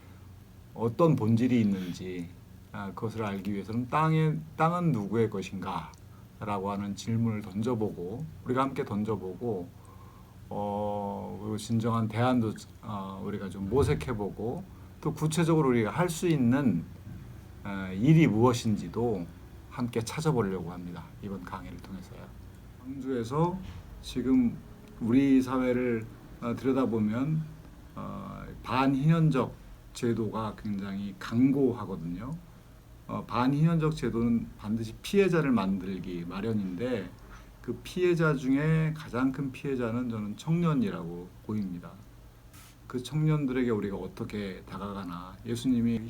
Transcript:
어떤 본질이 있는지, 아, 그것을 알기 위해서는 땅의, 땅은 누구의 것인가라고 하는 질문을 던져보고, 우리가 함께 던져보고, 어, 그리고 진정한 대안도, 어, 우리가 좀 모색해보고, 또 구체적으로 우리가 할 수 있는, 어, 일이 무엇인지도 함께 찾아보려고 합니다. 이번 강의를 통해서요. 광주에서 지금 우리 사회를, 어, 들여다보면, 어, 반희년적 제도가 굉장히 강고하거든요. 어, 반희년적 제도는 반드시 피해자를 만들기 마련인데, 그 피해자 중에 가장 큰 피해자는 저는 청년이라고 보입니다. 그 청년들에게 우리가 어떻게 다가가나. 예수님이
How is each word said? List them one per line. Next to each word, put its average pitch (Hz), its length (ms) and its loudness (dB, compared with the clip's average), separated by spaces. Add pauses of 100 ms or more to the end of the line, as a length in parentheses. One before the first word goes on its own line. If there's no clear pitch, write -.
(720)
어떤 120 420 4
본질이 113 440 4
있는지, 92 720 0 (420)
아, 101 180 -8
그것을 110 360 -4
알기 98 280 -4
위해서는 110 360 -4
땅의, 156 500 4 (160)
땅은 170 360 4
누구의 107 380 2
것인가라고 95 1400 -8
하는 101 240 -4
질문을 113 460 0
던져보고, 104 840 -4 (200)
우리가 127 160 2
함께 135 240 -2
던져보고, 101 840 -4 (800)
어, 101 920 -4
그리고 107 160 -2
진정한 113 500 0
대안도, 117 460 2 (300)
어, 95 420 -8
우리가 101 240 -6
좀 98 200 -6
모색해보고, 127 960 0 (380)
또 156 120 -2
구체적으로 156 560 4
우리가 117 200 4
할 156 200 2
수 175 180 -2
있는, 127 560 4 (800)
어, 98 300 -6
일이 143 340 8
무엇인지도 107 1000 2 (440)
함께 117 320 -2
찾아보려고 107 680 0
합니다. 87 320 -10 (180)
이번 98 220 -8
강의를 92 360 -10
통해서요. 92 400 -14 (640)
광주에서 135 720 -2 (440)
지금 127 560 4 (420)
우리 131 420 6
사회를, 123 640 0 (360)
어, 117 140 -2
들여다보면, 127 880 2 (520)
어, 98 480 -10 (200)
반희년적 139 920 4 (400)
제도가 107 600 -2
굉장히 98 640 -6
강고하거든요. 113 1120 0 (760)
어, 107 180 -6
반희년적 151 680 4
제도는 117 520 2 (100)
반드시 110 440 -4
피해자를 170 500 4
만들기 92 760 0
마련인데, 98 840 -2 (520)
그 - 220 -6
피해자 165 520 4
중에 151 600 2
가장 127 360 0
큰 135 200 -4
피해자는 123 580 -2
저는 107 280 -4
청년이라고 95 920 0 (160)
보입니다. 90 460 -4 (960)
그 127 140 -6
청년들에게 147 680 2
우리가 101 280 0
어떻게 95 680 -6
다가가나. 95 720 -10 (100)
예수님이 117 640 2